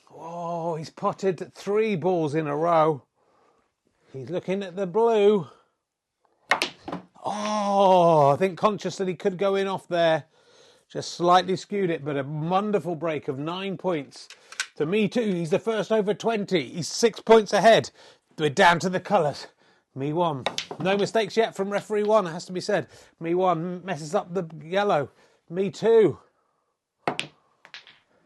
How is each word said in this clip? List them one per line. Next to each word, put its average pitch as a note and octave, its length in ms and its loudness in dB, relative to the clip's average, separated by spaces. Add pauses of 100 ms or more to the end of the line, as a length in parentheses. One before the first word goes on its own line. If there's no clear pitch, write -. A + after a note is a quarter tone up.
(160)
Oh, E3+ 600 -6
he's D#3 140 -8
potted F#3+ 640 -4
three G#3 420 0
balls D#3+ 400 0
in D#3+ 120 0
a C#3+ 80 -2
row. D#3+ 480 2 (1080)
He's C3 160 -12
looking F3+ 340 -4
at F3+ 140 -12
the G3 100 -2
blue. G#3 600 4 (1800)
Oh, G3 1080 4
I - 40 2
think F#3 200 -2
conscious G3 400 -2
that G3 100 -4
he F#3 80 -4
could F#3+ 220 -4
go G3 180 0
in G3 120 -2
off F#3+ 200 -8
there. E3 380 2 (600)
Just - 260 -10
slightly F3+ 420 2
skewed G3 340 -4
it, D3 160 -4
but D3 120 -4
a C#3 60 -4
wonderful E3+ 720 -2
break D#3 320 -4
of C3+ 120 -6
nine F3+ 380 -8
points. D3+ 520 -6 (460)
To D3+ 100 -2
me G3+ 220 2
too, A3 240 -2
he's E3+ 180 -4
the F#3 80 2
first G#3+ 340 -4
over G#3+ 220 2
twenty. F#3+ 540 -2
He's E3+ 200 -8
six - 340 -2
points A3 320 6
ahead. G3 360 6 (480)
We're D#3 120 0
down F3 320 6
to F#3 80 -2
the F3+ 100 -2
colours. D#3+ 480 0 (480)
Me C#3 160 -4
one. D#3 320 -2 (360)
No F#3 180 0
mistakes G3+ 400 0
yet G#3+ 180 0
from G3 140 -4
referee G#3 340 -2
one, G#3 240 4
it E3 40 -6
has E3+ 140 -10
to - 60 -16
be F3+ 80 -6
said. E3+ 280 -2 (320)
Me E3 140 -4
one F3+ 520 0
messes D#3 280 -6
up F3+ 200 -4
the F#3 120 -4 (160)
yellow. E3+ 480 0 (400)
Me F3+ 220 -4
two. G#3 480 4 (2000)